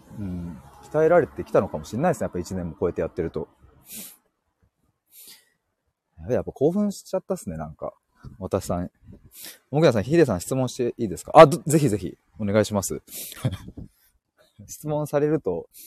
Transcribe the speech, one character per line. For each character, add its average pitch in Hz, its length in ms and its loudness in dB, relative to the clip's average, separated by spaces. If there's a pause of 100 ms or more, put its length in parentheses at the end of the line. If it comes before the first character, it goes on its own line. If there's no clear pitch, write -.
(200)
う - 20 -10
ん、 87 400 -8 (300)
鍛 156 120 4
え 160 60 6
ら 175 100 8
れ 131 80 4
て - 160 -10
き - 80 -10
た 151 100 4
の 92 80 -4
か 82 80 -6
も 76 80 -10
し - 120 -8
ん 131 40 -2
な 180 80 2
い - 20 4
で - 40 -2
す - 60 -8
ね。 95 40 0
や 87 40 -4
っ - 20 -8
ぱ 87 80 -4
一 87 140 -8
年 87 160 -6
も 78 100 -12
超 - 100 0
え - 40 -2
て 92 80 -4
や 80 60 -2
っ - 20 -10
て - 120 -6
る 82 100 -2
と。 - 160 -6 (2750)
や 80 80 -12
べ、 120 80 0
や 92 60 2
っ - 20 -12
ぱ - 80 -8
興 151 200 2
奮 208 200 0
し - 120 -16
ち - 120 -8
ゃ 185 40 -2
っ - 80 -6
た 190 60 -4
っ 180 40 -2
す - 120 -12
ね、 80 80 -8
な 78 100 -8
ん 78 80 -16
か。 - 180 -10 (440)
私 92 280 -4
さ 95 140 -2
ん。 90 120 -6 (800)
も 143 80 0
ぐ 165 60 6
ら 127 80 8
さ 110 60 2
ん、 95 40 0
ヒ 139 140 0
デ 160 80 6
さ 110 100 0
ん 85 60 -2
質 - 120 -6
問 131 160 0
し - 60 -12
て 120 220 -2
い 120 80 -2
い - 20 -2
で 85 100 -6
す - 80 -16
か？ - 100 -10
あ、 160 120 12
ど-、 151 180 -2
ぜ 156 140 2
ひ 147 100 2
ぜ 101 80 0
ひ、 85 200 -10 (200)
お 107 80 -6
願 104 160 2
い 98 40 0
し 104 80 -6
ま 98 100 0
す。 - 180 -8 (800)
<laughs> - 840 -20
質 - 200 -14
問 151 200 -2
さ 147 120 0
れ 147 80 4
る 151 140 2
と 85 260 -4 (180)